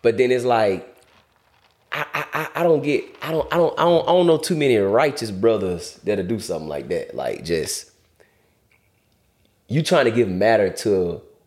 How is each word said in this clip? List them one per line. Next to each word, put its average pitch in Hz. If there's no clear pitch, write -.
but 113
then 127
it's 123
like, 107
I, 147
I, 143
I, 156
I -
don't 160
get, 143
I 147
don't, 156
I 160
don't, 165
I -
don't, 170
I -
don't 175
know 160
too -
many 135
righteous 113
brothers 95
that'll 98
do 107
something 78
like 69
that. 78
Like, 64
just, 78
you 147
trying 147
to 117
give 113
matter 101
to 90